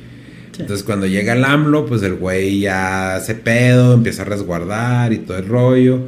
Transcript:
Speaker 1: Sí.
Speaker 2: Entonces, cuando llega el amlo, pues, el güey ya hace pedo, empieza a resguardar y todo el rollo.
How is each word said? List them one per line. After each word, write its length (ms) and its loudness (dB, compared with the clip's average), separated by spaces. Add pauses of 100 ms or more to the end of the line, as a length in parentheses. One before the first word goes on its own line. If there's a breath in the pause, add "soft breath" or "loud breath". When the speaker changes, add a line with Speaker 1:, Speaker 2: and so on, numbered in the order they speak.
(520 loud breath)
Speaker 1:
Sí. 120 -14
Speaker 2:
Entonces, 200 -8
cuando 240 -4
llega 260 -2
el 120 2
amlo, 400 2
pues, 180 -2
el 120 -2
güey 460 -2
ya 540 -2
hace 200 -6
pedo, 580 4
empieza 300 2
a 20 -6
resguardar 880 -4
y 60 -2
todo 180 -8
el 100 -8
rollo. 600 4